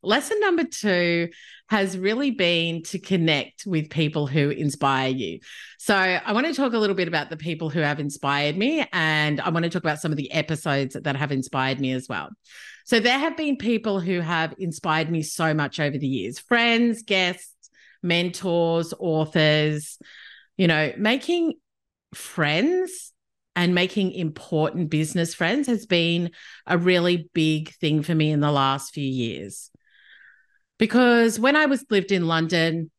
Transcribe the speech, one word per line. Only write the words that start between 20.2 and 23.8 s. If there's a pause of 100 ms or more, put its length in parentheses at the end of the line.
You
know,
making (600)
friends (420)
and
making